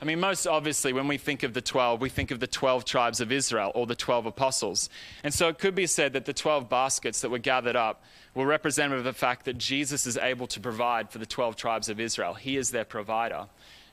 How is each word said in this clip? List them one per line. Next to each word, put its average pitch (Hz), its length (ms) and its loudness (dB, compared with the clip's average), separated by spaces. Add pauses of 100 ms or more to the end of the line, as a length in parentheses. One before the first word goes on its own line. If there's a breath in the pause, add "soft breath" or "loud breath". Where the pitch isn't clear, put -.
I 135 40 -6
mean, 160 140 0
most 190 260 0
obviously, 151 460 2
when 135 160 0
we 143 100 0
think 143 260 -4
of 123 100 -2
the 123 80 -2
twelve, 120 400 2
we 131 80 0
think 135 220 -2
of 120 100 -6
the 131 60 0
twelve 127 360 2
tribes 120 380 2
of 113 100 -2
Israel 117 420 2
or 120 140 0
the 117 80 -2
twelve 120 300 0
apostles. 113 640 0 (340 loud breath)
And 143 100 -2
so 170 140 4
it 165 120 0
could 196 160 2
be 185 120 2
said 147 240 2
that 131 140 -2
the 143 80 -4
twelve 143 340 2
baskets 127 540 0
that 123 80 -2
were 123 80 0
gathered 120 400 2
up 110 260 0 (300 loud breath)
were 131 120 -2
representative 143 540 2
of 120 60 -2
the 127 120 -4
fact 123 280 0
that 127 120 -4
Jesus 135 480 -2
is 120 120 -2
able 123 300 0
to - 120 -8
provide 113 500 -2
for 113 100 -12
the 110 60 -8
twelve 117 300 -2
tribes 113 320 -2
of 107 140 -4
Israel. 113 320 -2
He 131 240 -4
is 127 140 0
their 117 120 -2
provider. 107 640 -4 (480 loud breath)